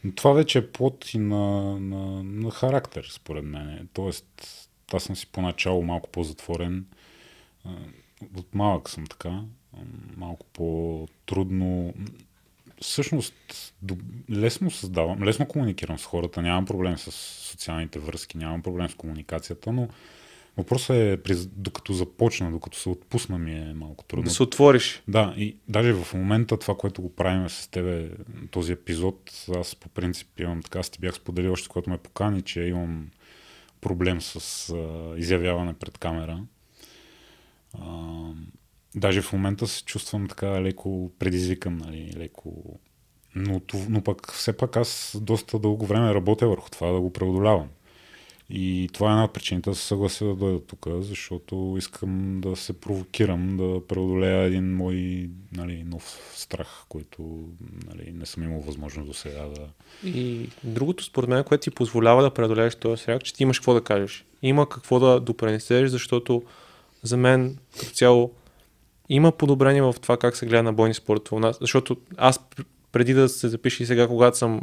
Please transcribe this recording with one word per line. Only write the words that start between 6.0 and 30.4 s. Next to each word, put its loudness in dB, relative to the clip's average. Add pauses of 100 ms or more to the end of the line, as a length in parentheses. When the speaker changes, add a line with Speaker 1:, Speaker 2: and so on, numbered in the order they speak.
Speaker 1:
по-затворен. -6 (800)
А, -12 (680)
от -14
малък 0
съм -10
така. -12
А, -12 (400)
малко -12
по-трудно. -4 (880)
Всъщност, -4 (500)
доб-, -8 (280)
лесно 0
създавам, -2
лесно 2
комуникирам -4
с -12
хората, -4
нямам 2
проблем -2
с -14 (400)
социалните -8
връзки, -12
нямам -6
проблем -4
с -18
комуникацията, -8
но -2 (680)
въпросът 0
е, 4
при-, 0
докато -8
започна, 0
докато -8
се -6
отпусна, -4
ми -6
е -10
малко -14
трудно. -4
Speaker 2:
Да 0
се 2
отвориш. 6
Speaker 1:
Да, 2
и -6 (120)
даже 2
в -2
момента 2
това, -4
което -6
го -10
правим 0
с -12
тебе, -4 (400)
този -2
епизод, -4 (260)
аз -6
по -20
принцип -6